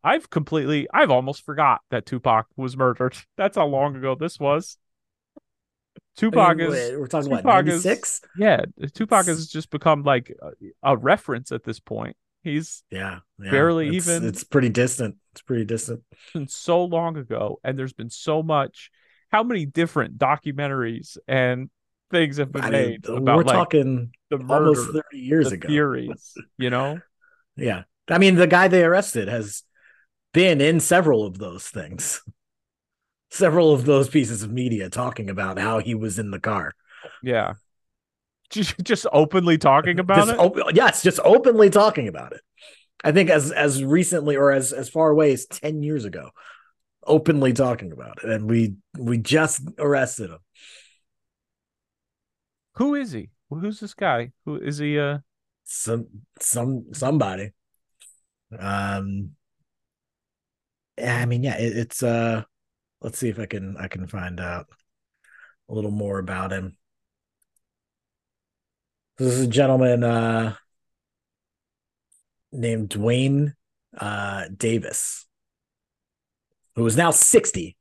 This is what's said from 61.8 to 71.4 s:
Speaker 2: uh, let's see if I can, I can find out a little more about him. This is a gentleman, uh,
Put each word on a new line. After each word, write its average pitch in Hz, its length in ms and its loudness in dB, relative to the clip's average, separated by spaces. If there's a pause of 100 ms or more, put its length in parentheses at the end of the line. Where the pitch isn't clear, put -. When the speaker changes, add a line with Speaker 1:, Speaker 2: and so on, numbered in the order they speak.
Speaker 2:
uh, 117 400 -2 (580)
let's - 180 -12
see 123 100 -4
if 107 100 -6
I 107 80 -10
can, 95 320 -10
I 90 100 -12
can 92 180 -10
find 90 340 -10
out 78 260 -10 (1000)
a 110 60 -12
little 104 180 -6
more 101 260 -6
about 95 340 -8
him. 95 240 -10 (2500)
This 127 160 0
is 127 80 -2
a 123 40 0
gentleman, 127 560 4
uh, 113 520 0 (2000)